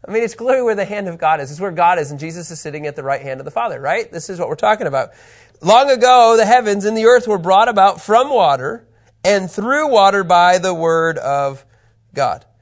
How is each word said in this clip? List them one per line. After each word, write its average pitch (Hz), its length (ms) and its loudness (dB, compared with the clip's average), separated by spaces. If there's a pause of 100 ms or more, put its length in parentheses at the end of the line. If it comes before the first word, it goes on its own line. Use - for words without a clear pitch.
I 175 40 -12
mean, 220 100 -2
it's 226 140 -6
clearly 254 260 0
where 226 140 0
the 196 100 -4
hand 202 220 -8
of 170 100 -12
God 156 240 0
is. 135 80 -10
It's 151 100 -14
where 190 120 -6
God 170 260 2
is, 147 140 -6
and 143 80 -12
Jesus 165 320 -14
is 156 100 -14
sitting 151 240 -12
at 143 100 -8
the 151 60 -12
right 135 200 -4
hand 135 200 -12
of 139 40 -16
the 147 60 -14
Father, 170 300 -6
right? 185 300 -4
This 165 180 -12
is 175 100 -12
what 147 100 -6
we're 160 60 -6
talking 214 300 -2
about. 135 240 -4 (520)
Long 233 280 4
ago, 240 480 6
the 220 80 4
heavens 208 400 0
and 220 100 -2
the 220 100 -2
earth 240 220 4
were 208 120 -2
brought 190 300 2
about 196 320 2
from 247 280 0
water 165 580 -2 (360)
and 185 260 0
through 277 400 -4
water 196 340 4
by 180 360 4
the 180 160 -2
word 165 420 0
of 139 480 -4 (480)
God. 127 320 -4 (160)